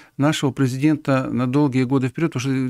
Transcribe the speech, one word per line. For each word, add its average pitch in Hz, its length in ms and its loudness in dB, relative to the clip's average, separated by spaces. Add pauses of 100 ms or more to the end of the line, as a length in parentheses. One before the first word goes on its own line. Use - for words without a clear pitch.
(180)
нашего 143 340 2
президента 135 800 0
на 117 160 -2
долгие 131 380 2
годы 131 240 0
вперёд, 156 240 -4
потому 127 80 -6
что 131 300 -2